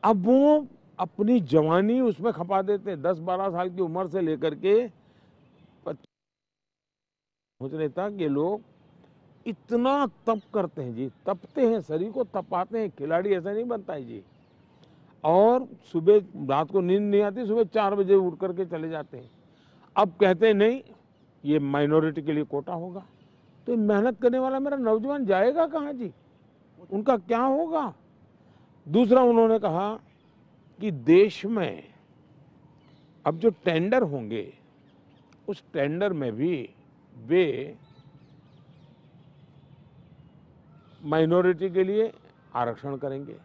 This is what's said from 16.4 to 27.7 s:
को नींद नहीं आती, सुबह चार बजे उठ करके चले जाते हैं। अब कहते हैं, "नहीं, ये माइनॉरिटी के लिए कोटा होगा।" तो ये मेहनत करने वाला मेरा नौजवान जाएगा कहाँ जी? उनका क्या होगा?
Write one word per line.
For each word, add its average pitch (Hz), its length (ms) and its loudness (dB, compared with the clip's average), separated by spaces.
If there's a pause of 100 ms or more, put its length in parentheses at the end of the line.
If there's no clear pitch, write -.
को 196 100 0
नींद 185 220 0
नहीं 202 200 2
आती, 208 240 -4
सुबह 220 180 2
चार 202 300 0
बजे 202 200 2
उठ 180 240 2
करके 185 280 -4
चले 160 220 -8
जाते 151 280 -12
हैं। 123 140 -20 (680)
अब 196 240 2
कहते 190 260 4
हैं, 220 80 6
"नहीं, 220 280 4 (640)
ये 147 140 2
माइनॉरिटी 147 640 0
के 151 100 -4
लिए 151 120 -2
कोटा 143 300 -8
होगा।" 180 320 -12 (600)
तो 240 60 -2
ये 240 60 0
मेहनत 214 440 2
करने 247 160 2
वाला 262 200 -2
मेरा 277 180 -4
नौजवान 247 500 -2
जाएगा 233 400 2
कहाँ 294 260 -6
जी? 240 200 -10 (800)
उनका 220 260 0
क्या 202 220 -4
होगा? 277 560 -2 (960)